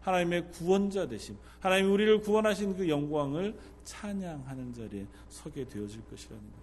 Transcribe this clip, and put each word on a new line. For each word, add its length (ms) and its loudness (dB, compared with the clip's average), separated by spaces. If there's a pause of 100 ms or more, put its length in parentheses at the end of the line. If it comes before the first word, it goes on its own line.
하나님의 500 2
구원자 560 2
되심, 280 -8 (240)
하나님이 300 4
우리를 320 6
구원하신 560 2
그 100 0
영광을 720 0 (260)
찬양하는 880 -8
자리에 320 -8 (220)
서게 380 -10
되어질 400 -8
것이라는 360 -16
것. 220 -18